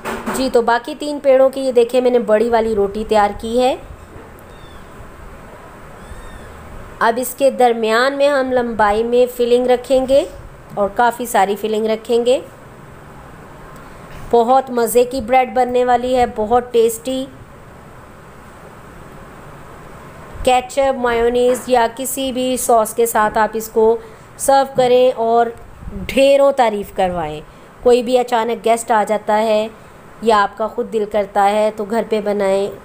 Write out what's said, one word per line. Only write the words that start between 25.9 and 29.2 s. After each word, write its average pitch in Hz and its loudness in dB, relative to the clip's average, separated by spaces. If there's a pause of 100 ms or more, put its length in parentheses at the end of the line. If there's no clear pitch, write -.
ढेरों 277 4
तारीफ़ 220 -2
करवाएं। 170 -4 (420)
कोई 247 4
भी 247 -2
अचानक 233 0
गेस्ट 226 0
आ 214 4
जाता 208 -2